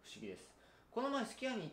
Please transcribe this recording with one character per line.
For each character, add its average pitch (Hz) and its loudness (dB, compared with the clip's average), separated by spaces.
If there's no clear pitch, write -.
不 - -18
思 104 -12
議 110 -6
で 95 -4
す。 - -14
こ 240 2
の 277 4
前、 277 4
す - -8
き 254 0
家 262 4
に 214 2
行 165 0
っ 147 -2